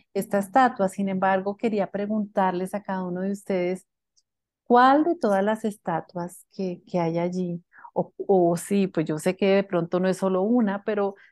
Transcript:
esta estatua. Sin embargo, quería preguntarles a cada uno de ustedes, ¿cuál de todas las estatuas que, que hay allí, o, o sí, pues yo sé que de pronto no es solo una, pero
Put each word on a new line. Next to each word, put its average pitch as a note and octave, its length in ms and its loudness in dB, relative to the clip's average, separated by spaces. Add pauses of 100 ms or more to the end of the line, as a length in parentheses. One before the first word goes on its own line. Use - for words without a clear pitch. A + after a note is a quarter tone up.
(160)
esta - 240 -2
estatua. A#3+ 500 0
Sin G3 200 -4
embargo, F#3+ 460 -2
quería G#3 360 -4
preguntarles G3+ 840 -2
a G3+ 80 -8
cada F#3 220 -6
uno F3+ 180 -6
de G3 100 -4
ustedes, F#3 540 -4 (760)
¿cuál C4 400 6
de E4+ 120 0
todas G3+ 280 0
las A3 200 -2
estatuas F3+ 880 -6
que, F3+ 360 -8
que F3+ 120 -2
hay E3 200 0
allí, F3 440 -4 (300)
o, - 200 -4 (140)
o F3 300 4
sí, G3 300 0
pues D#3+ 180 -4
yo D#3 140 -4
sé F#3 160 0
que G3 120 0
de G3 160 4
pronto F3+ 360 -2
no F#3 80 2
es F#3 100 0
solo F#3+ 240 0
una, G#3 420 0
pero G3+ 320 -2 (160)